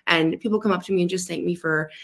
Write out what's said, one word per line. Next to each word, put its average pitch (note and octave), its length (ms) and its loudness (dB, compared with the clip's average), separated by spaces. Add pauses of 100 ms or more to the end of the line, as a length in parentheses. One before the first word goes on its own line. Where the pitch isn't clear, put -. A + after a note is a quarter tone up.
and D#3+ 340 2
people G#3+ 220 -2
come G#3+ 100 2
up F#3 120 -2
to - 80 -6
me F#3 100 2
and F3 80 2
just F3+ 180 -4
thank E3 160 -6
me F3 120 -2
for, D#3 340 -2 (140)